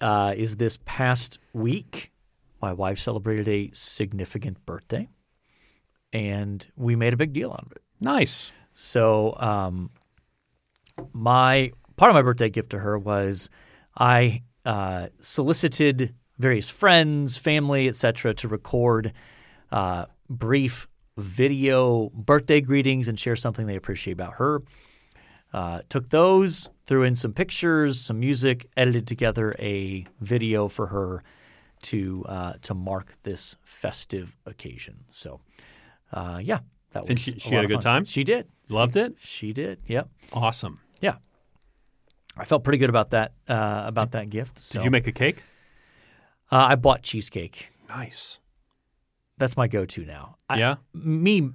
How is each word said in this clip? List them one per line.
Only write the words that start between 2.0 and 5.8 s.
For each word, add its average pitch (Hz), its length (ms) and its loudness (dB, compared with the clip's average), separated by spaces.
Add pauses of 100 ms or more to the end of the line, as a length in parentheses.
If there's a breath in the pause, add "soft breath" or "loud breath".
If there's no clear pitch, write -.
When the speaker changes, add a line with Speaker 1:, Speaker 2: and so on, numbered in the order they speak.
Speaker 1:
my 101 120 -4
wife 95 240 -2
celebrated 107 500 -2
a 101 260 0
significant - 920 -4
birthday, 123 440 -8 (1040)